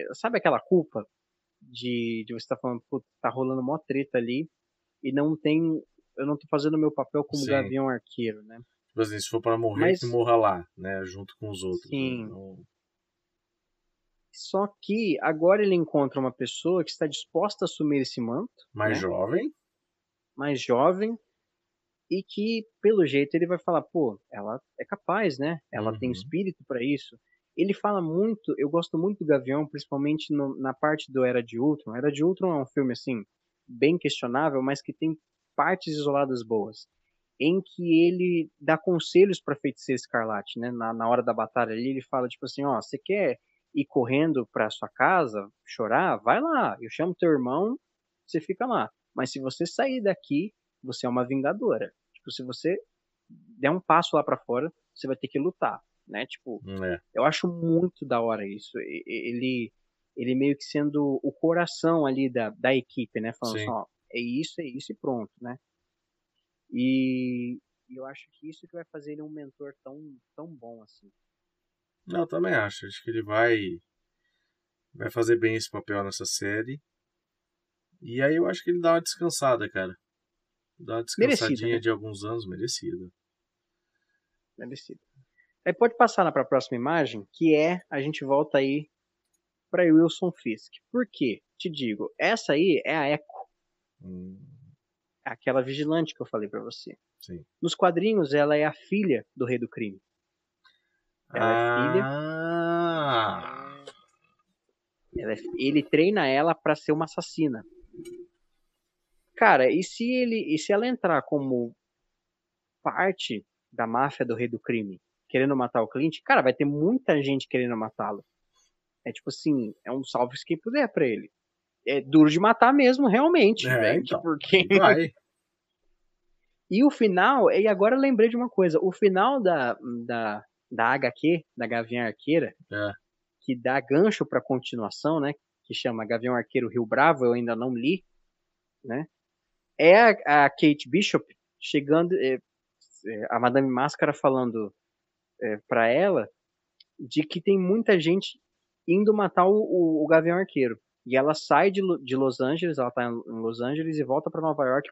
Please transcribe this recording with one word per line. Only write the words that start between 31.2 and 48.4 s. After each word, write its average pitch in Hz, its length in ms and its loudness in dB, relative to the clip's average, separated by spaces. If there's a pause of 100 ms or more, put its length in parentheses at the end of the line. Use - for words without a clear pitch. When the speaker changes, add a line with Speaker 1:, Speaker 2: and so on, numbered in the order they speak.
Speaker 1:
Era 123 180 2
de 117 180 -8
Ultron. 143 360 0
Era 143 140 0
de 143 140 0
Ultron 185 340 0
é 143 40 -2
um 135 40 -6
filme, 135 260 -2
assim, 113 320 -6 (420)
bem 139 320 2
questionável, 139 640 -2
mas 139 180 -2
que - 120 -12
tem 160 240 -4 (400)
partes 165 380 -2
isoladas 139 500 -2
boas, 110 440 -4 (500)
em 165 220 2
que 170 480 2
ele 175 420 0 (100)
dá 151 180 0
conselhos 180 640 2
pra 143 160 -4
Feiticeira 131 400 -4
Escarlate, 110 640 -4
né? 120 120 -6
Na, 113 240 -6
na 113 140 -2
hora 123 140 4
da 117 120 0
batalha 110 380 -2
ali, 120 180 -4
ele 135 120 -6
fala, 127 260 -2
tipo - 180 -16
assim, 139 180 -6
"Ó, 127 160 0
você - 240 -10
quer 190 340 0 (360)
ir 147 120 0
correndo 135 640 0
pra 110 180 0
sua - 180 -10
casa, 127 600 0 (160)
chorar? 127 520 0
Vai 117 240 2
lá, 262 400 0
eu 117 100 -12
chamo 175 240 -4
teu 170 160 2
irmão, 151 480 0 (480)
você 160 140 -4